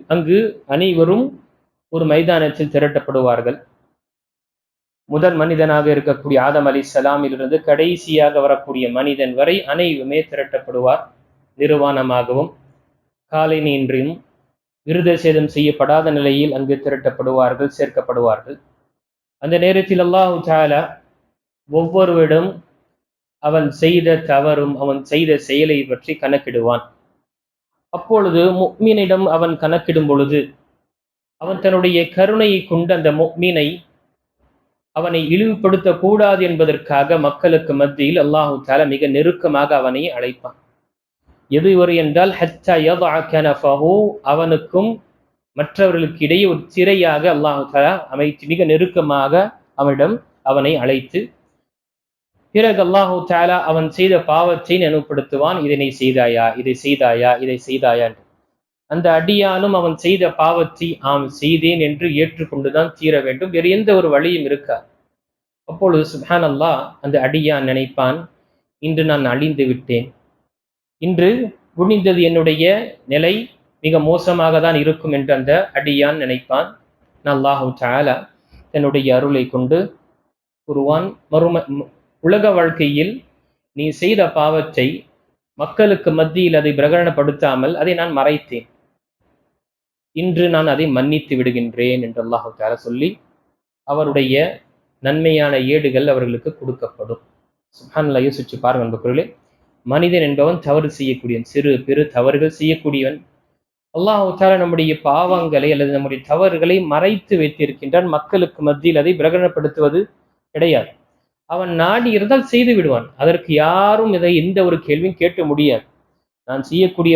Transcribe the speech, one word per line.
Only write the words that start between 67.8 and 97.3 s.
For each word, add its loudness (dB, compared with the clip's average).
"இன்று -2
நான் 0
அழிந்து -2
விட்டேன், -4
இன்று 0
முடிந்தது, 2
என்னுடைய 2
நிலை 0
மிக 2
மோசமாக 2
தான் 2
இருக்கும்" -2
என்று -2
அந்த 0
அடியான் 0
நினைப்பான். -4
அல்லாஹு 0
தஆலா -2
தன்னுடைய 0
அருளை 0
கொண்டு -2
கூறுவான், -2
மறும-, -2
உலக 2
வாழ்க்கையில் 0
நீ -6
செய்த 0
பாவத்தை 0
மக்களுக்கு 0
மத்தியில் 0
அதை 0
பிரகடனப்படுத்தாமல் 0
அதை -2
நான் -4
மறைத்தேன், -2
இன்று 0
நான் 2
அதை 0
மன்னித்து -2
விடுகின்றேன் -2
என்று -8
அல்லாஹு -4
தஆலா -4
சொல்லி, -6
அவருடைய -2
நன்மையான 0
ஏடுகள் 0
அவர்களுக்கு -2
கொடுக்கப்படும். -10